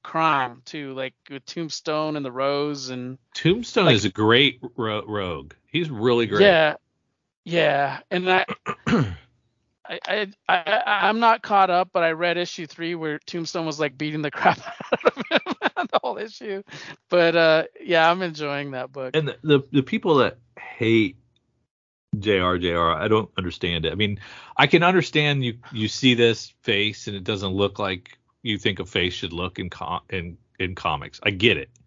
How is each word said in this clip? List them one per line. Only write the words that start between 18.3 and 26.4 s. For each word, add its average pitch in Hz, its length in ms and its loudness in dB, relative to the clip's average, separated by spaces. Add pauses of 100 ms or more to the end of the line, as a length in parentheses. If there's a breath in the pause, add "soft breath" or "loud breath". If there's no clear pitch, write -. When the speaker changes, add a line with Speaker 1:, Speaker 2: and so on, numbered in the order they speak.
Speaker 1:
that 131 200 -10
book. 131 240 -6
Speaker 2:
And 156 120 0
the, 123 160 -8
the, 147 160 6 (120)
the 139 120 4
people 190 320 0
that 120 240 2 (180)
hate 113 600 0 (1000)
J 101 220 2
R 90 180 2
J 87 160 -2
R, 85 260 4
I 101 80 0
don't 107 300 2
understand 87 480 -4
it. 78 60 -2
I 78 40 -8
mean, 101 240 -2 (380 loud breath)
I 139 80 6
can 160 160 6
understand 151 640 2
you, 117 140 -6 (120)
you 110 160 -4
see 127 280 2
this 113 360 2 (100)